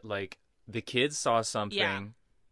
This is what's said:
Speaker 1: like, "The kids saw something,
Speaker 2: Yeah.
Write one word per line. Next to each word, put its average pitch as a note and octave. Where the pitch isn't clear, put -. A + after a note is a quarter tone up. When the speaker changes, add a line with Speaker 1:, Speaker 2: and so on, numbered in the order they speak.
Speaker 1:
like, G2+
"The A2
kids C#3+
saw A#2
something, G#2+
Speaker 2:
Yeah. D#3+